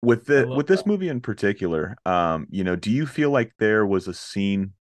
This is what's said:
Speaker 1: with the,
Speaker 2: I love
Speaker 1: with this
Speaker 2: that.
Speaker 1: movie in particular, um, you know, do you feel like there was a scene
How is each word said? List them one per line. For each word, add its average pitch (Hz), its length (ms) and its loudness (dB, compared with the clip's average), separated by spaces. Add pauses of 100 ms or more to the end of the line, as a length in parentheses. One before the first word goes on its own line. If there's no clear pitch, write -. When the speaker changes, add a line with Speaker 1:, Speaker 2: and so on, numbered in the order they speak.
Speaker 1:
with 117 240 2
the, 139 140 4
Speaker 2:
I 131 60 4
love 127 120 -4
Speaker 1:
with 147 100 -2
this 190 160 2
Speaker 2:
that. - 40 -2
Speaker 1:
movie 190 220 -2
in 131 100 -4
particular, 95 840 -2
um, 85 440 0
you 95 140 -4
know, 90 140 0
do 95 120 -6
you 139 180 0
feel 147 220 0
like 123 300 0
there 107 260 4
was 98 220 0
a 92 60 -8
scene 98 580 -2 (120)